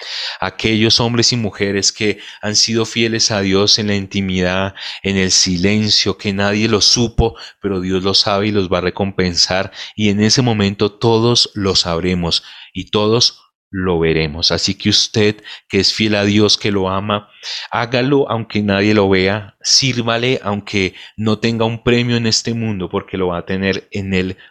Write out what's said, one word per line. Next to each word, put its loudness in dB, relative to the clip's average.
Aquellos 0
hombres 2
y -2
mujeres -2
que -2
han -4
sido 0
fieles 0
a 0
Dios 2
en -2
la 0
intimidad, -2
en 0
el 2
silencio, 0
que -4
nadie 0
lo 2
supo, 2
pero -2
Dios 0
lo 0
sabe 0
y 0
los 0
va 2
a 0
recompensar. -2
Y 2
en 0
ese 4
momento 2
todos 2
lo 0
sabremos -2
y -8
todos 2
lo 0
veremos. 0
Así -2
que 0
usted, 0
que 0
es 0
fiel 2
a 2
Dios, 4
que -2
lo 0
ama, -4
hágalo 0
aunque -2
nadie 2
lo 4
vea, 0
sírvale 0
aunque -2
no 0
tenga 0
un -4
premio 2
en 0
este -2
mundo, -4
porque -6
lo 0
va -2
a -8
tener -2
en -4
el -2